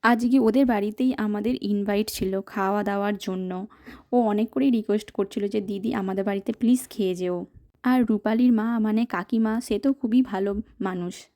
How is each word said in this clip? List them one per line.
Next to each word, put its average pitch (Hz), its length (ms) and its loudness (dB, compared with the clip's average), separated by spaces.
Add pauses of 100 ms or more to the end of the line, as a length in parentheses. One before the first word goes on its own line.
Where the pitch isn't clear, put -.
আজকে 240 360 4
ওদের 240 280 4
বাড়িতেই 220 480 0
আমাদের 208 460 -2
ইনভাইট 202 500 0
ছিল 190 300 -2
খাওয়া 196 420 -2
দাওয়ার 202 340 -2
জন্য। 185 500 -6 (460)
ও 247 80 4
অনেক 214 300 0
করেই 269 200 2
রিকোয়েস্ট 214 400 0
করছিল 202 380 -4
যে, 208 120 -2
"দিদি, 202 340 -4
আমাদের 190 300 -2
বাড়িতে 196 280 -2
প্লিজ 247 360 2
খেয়ে 190 260 -2
যেও।" 180 320 -4 (360)
আর 254 220 4
রূপালীর 226 480 2
মা, 226 260 0
মানে 214 260 2
কাকিমা, 220 560 -2
সে 208 180 -2
তো 277 140 0
খুবই 254 300 2
ভালো 202 320 -2 (260)
মানুষ 180 340 -4 (220)